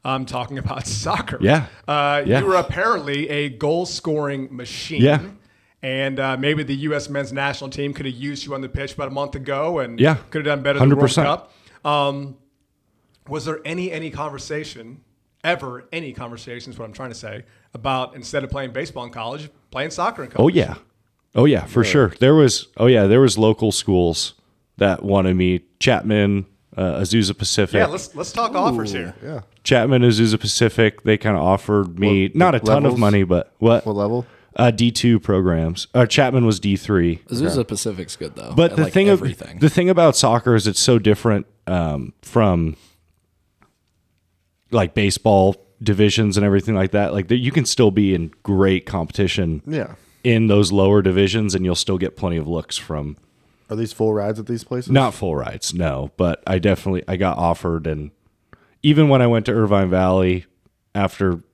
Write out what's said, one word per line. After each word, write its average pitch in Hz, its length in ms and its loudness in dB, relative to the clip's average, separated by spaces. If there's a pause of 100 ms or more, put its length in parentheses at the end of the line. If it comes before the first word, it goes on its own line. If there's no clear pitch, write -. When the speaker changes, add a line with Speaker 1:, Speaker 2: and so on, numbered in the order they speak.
Speaker 1:
I'm 131 220 -6
talking 123 320 -10
about 131 300 -8
<laughs> - 0 -
soccer. 110 540 -8
Speaker 2:
Yeah. 123 260 2 (200)
Speaker 1:
Uh, 147 380 -2
Speaker 2:
Yeah. 139 140 0
Speaker 1:
you 196 60 -2
were 190 100 0
apparently 160 760 -4
a 147 200 -6
goal-scoring 147 1040 -6
machine. 123 460 -6
Speaker 2:
Yeah. 143 200 4 (600)
Speaker 1:
And, 135 360 -6
uh, 135 180 -2
maybe 151 260 -2
the 139 120 -6
U 151 180 -6
S 147 160 -6
men's 139 240 -8
national 139 380 -6
team 143 220 -6
could 143 120 -12
have 131 80 -8
used 139 320 -12
you 143 80 -10
on 135 80 -10
the 131 80 -12
pitch 139 240 -10
about 143 140 -8
a 131 40 -10
month 143 220 -8
ago 143 460 -4
and 120 200 -8
Speaker 2:
Yeah. 143 180 4 (120)
Speaker 1:
could 156 160 -8
have 147 120 0
done 131 60 -8
better 143 160 0
than 139 100 6
the 139 60 6
World 135 200 2
Speaker 2:
Hundred 156 100 2
percent. 156 240 -4 (340)
Speaker 1:
Cup. 147 80 -2
Um, 139 460 -4 (880)
was 139 180 -10
there 156 200 -8
any, 180 260 -8
any 156 200 -10
conversation, 139 880 -12 (420)
ever 139 480 -6
any 160 220 -10
conversation 120 580 -16
is 104 60 -18
what 113 80 -14
I'm 107 80 -18
trying 127 160 -14
to 113 60 -14
say, 110 300 -16 (280)
about 127 420 -6
instead 131 280 -8
of 131 80 -10
playing 131 220 -8
baseball 127 320 -10
in 120 60 -18
college, 123 380 -12 (220)
playing 143 180 -6
soccer 175 340 -6
in 127 60 -14
college? - 240 4
Speaker 2:
Oh, - 20 0
yeah. 135 200 0 (580)
Oh, 117 120 4
yeah, 120 200 4
for - 140 0
Speaker 3:
Really? 110 120 2
Speaker 2:
sure. 135 160 4 (120)
There 135 160 6
was, 139 320 4 (100)
oh, 110 80 2
yeah, 117 220 6
there 117 140 6
was 110 180 4
local 107 320 2
schools 90 640 0 (420)
that 98 240 0
wanted 95 340 2
me. 90 260 0 (180)
Chapman, 101 680 0 (320)
uh, 90 220 -2
Azusa 101 360 0
Pacific. - 440 -2
Speaker 1:
Yeah, 220 80 4
let's, - 280 -8
let's 147 160 -10
talk 226 220 -4
offers 190 400 -2
Speaker 3:
Ooh, - 40 -6
Speaker 1:
here. - 260 -10
Speaker 3:
yeah. 151 180 -12 (220)
Speaker 2:
Chapman, 123 400 4
Azusa 110 360 4
Pacific, 110 640 0
they 107 140 2
kinda 104 220 -2
offered 95 580 0
me, 98 300 2
Speaker 3:
What, 87 80 -8
Speaker 2:
not 170 180 4
a 127 60 0
Speaker 3:
what 110 60 -6
Speaker 2:
ton 107 120 4
of 143 60 0
Speaker 3:
levels? 127 160 2
Speaker 2:
money, 101 240 4
but 87 340 -2
what? 117 280 4
Speaker 3:
What 107 100 -4
level? 110 320 -4 (260)
Speaker 2:
Uh, 123 160 2
D 117 220 0
two 117 300 2
programs. 87 720 0
Uh, 123 120 4
Chapman 127 400 2
was 107 140 2
D 98 160 0
three. 87 540 0
Speaker 4:
Azusa 139 300 -2
Speaker 3:
Okay. 117 40 -2
Speaker 4:
Pacific's 101 540 -8
good, - 180 -12
though, 55 180 -14
Speaker 2:
But 170 180 4
Speaker 4:
at, - 60 -4
Speaker 2:
the 160 60 2
Speaker 4:
like, - 100 -2
Speaker 2:
thing 196 140 4
of, 196 120 4
Speaker 4:
everything. - 400 -8
Speaker 2:
the 147 100 4
thing 180 200 2
about 165 280 4
soccer 117 380 2
is 104 120 2
it's 98 140 -2
so 120 180 4
different, 104 460 2 (220)
um, 80 440 -2 (100)
from, 87 540 2 (2000)
like, 101 220 2
baseball 98 640 2 (260)
divisions 104 560 2
and 104 80 2
everything 98 300 2
like 95 160 0
that. 101 220 0
Like, 92 160 -4
the, 123 80 2
you 123 140 -2
can 143 140 0
still 110 260 2
be 98 220 2
in 82 180 -2 (120)
great 95 420 2
competition 85 800 -2
Speaker 3:
Yeah. 151 300 -8 (280)
Speaker 2:
in 113 240 2
those 101 260 4
lower 101 280 6
divisions, 98 540 2
and 92 80 -2
you'll 90 120 0
still 95 220 -4
get 87 200 -4
plenty 87 200 -4
of 76 100 -6
looks 82 300 -6
from 73 380 -8 (540)
Speaker 3:
Are 107 80 -8
these 110 160 -6
full 110 200 0
rides 107 240 -4
at 107 100 -12
these 117 180 -8
places? 127 260 -6
Speaker 2:
Not 131 220 4
full 90 220 -4
rides, 62 380 -8
no. 73 440 -4
But 87 280 -2
I 95 140 0
definitely, 95 480 -2
I 95 80 -4
got 90 220 -2
offered, 85 500 -2
and 76 240 -8 (720)
even 147 240 4
when 135 140 6
I 120 60 4
went 113 180 2
to 113 80 -2
Irvine 101 360 2
Valley 92 560 2 (480)
after 95 460 -2 (140)